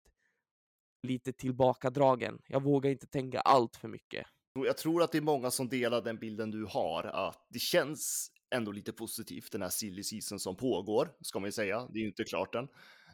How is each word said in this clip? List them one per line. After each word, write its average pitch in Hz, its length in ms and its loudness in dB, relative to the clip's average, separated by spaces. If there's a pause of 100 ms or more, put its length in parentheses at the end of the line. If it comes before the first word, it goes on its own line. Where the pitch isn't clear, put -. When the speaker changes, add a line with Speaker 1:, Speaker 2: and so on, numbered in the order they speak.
(1040)
Speaker 1:
lite 127 300 -4
tillbakadragen. 127 1120 2
Jag 135 160 0
vågar 139 280 4
inte - 160 -4
tänka 131 320 -2
allt 117 360 6
för - 120 -12
mycket. - 400 -10 (320)
Speaker 2:
Jag 127 180 2
tror 165 260 4
att 160 80 2
det 160 60 2
är 151 40 2
många 135 300 2
som 123 180 0
delar 120 320 2
den 113 160 -4
bilden 110 340 -4
du 107 140 -4
har, 92 380 -2
att - 460 -4
det 120 100 -8
känns - 720 -2 (200)
ändå 113 200 0
lite 101 220 -8
positivt, - 580 -10
den 101 100 -4
här 90 80 -4
silly 98 340 -6
season 101 360 -6
som 95 160 -4
pågår, 120 560 0 (100)
ska - 180 -6
man 98 80 -4
ju 104 40 -4
säga. 107 380 -2
Det 107 100 -6
är - 20 0
ju 110 60 -2
inte 104 160 -4
klart 98 320 -4
än. 120 80 -2 (500)